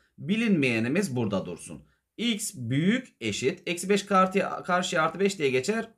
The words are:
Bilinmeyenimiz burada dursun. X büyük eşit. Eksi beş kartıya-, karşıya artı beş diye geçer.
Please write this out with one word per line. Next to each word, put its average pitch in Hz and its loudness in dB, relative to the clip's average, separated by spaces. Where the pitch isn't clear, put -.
Bilinmeyenimiz 143 2
burada 98 -2
dursun. 82 -12
X 220 -4
büyük 156 0
eşit. 117 -2
Eksi 175 -4
beş 202 2
kartıya-, 190 2
karşıya 175 0
artı 165 -2
beş 196 0
diye 143 2
geçer. 202 0